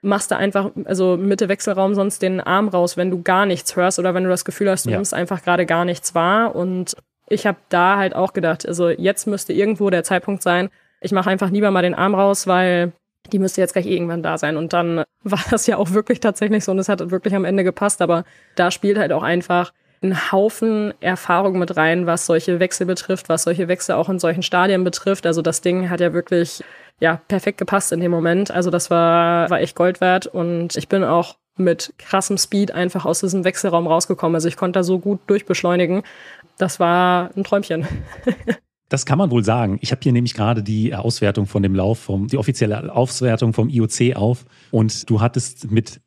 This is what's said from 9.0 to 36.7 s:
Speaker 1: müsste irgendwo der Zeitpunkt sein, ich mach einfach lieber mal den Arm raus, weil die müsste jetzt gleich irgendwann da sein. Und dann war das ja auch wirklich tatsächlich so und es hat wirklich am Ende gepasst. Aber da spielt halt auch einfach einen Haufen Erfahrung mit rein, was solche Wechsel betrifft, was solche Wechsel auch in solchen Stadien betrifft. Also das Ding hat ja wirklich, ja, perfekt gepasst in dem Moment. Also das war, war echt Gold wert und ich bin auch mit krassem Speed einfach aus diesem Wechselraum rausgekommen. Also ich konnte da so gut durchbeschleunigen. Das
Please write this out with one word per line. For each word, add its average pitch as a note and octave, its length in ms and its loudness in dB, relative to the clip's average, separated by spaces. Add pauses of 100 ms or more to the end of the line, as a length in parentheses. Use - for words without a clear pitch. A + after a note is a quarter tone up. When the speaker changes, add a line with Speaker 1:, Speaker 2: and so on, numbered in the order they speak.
Speaker 1:
müsste G3+ 260 -4
irgendwo G3+ 380 0
der E3+ 120 0
Zeitpunkt F#3+ 380 -2
sein, F3+ 280 2 (300)
ich F#3 120 -6
mach F#3+ 160 2
einfach F#3+ 240 0
lieber G3+ 180 2
mal F#3 140 2
den F3+ 120 0
Arm G3 200 2
raus, G3 320 2
weil F3+ 460 2 (380)
die G#3+ 80 0
müsste F#3+ 220 0
jetzt F3 120 0
gleich F3+ 120 -2
irgendwann E3+ 380 -2
da E3 160 -2
sein. D3+ 180 -2
Und D#3+ 160 -4
dann E3+ 300 0 (200)
war G3 160 -2 (120)
das A#3 160 0
ja G#3 100 2
auch F#3 140 -2
wirklich G#3+ 280 0
tatsächlich G#3+ 440 0
so - 80 -4
und F#3+ 80 0
es F#3+ 100 -4
hat F3+ 220 -2
wirklich F#3 240 -2
am F#3+ 100 0
Ende G3 180 0
gepasst. G3 380 0
Aber E3+ 220 2 (320)
da F3 160 2
spielt G3+ 260 0
halt F3 160 0
auch C#3+ 100 0
einfach F3 480 0 (300)
einen F#3 300 -2
Haufen G#3+ 680 0
Erfahrung F#3 600 0
mit E3+ 180 -2
rein, E3 280 2
was E3+ 200 0
solche E3+ 340 0
Wechsel F#3 280 0
betrifft, F#3 420 -4
was D#3+ 140 0
solche E3+ 240 -2
Wechsel F3+ 280 -2
auch C#3+ 140 0
in F#3 100 -2
solchen E3+ 240 0
Stadien F#3 400 2
betrifft. G3 420 -2
Also E3 160 0
das D#3+ 200 -2
Ding F3+ 280 0
hat F3 100 -4
ja F3 140 0
wirklich, E3+ 500 -2 (360)
ja, D#3+ 280 0
perfekt G3+ 300 -2
gepasst G3 340 -2
in E3+ 80 -2
dem F3 120 0
Moment. E3+ 400 0
Also F3+ 180 0
das F3 200 -2
war, E3+ 600 4
war F3+ 100 2
echt - 160 -2
Gold F3+ 260 2
wert F#3 260 2
und E3+ 480 -4
ich - 120 -8
bin G3 160 2
auch E3+ 320 0 (220)
mit F3 400 0
krassem F#3+ 400 -2
Speed G3+ 340 -2
einfach F3+ 340 -4
aus E3+ 140 0
diesem F#3 240 -2
Wechselraum F3 420 0
rausgekommen. E3 500 0
Also E3 120 0
ich E3+ 100 -4
konnte F#3 220 0
da F#3 40 0
so F#3 160 0
gut G3 280 -2
durchbeschleunigen. F3+ 760 0 (540)
Das - 220 -2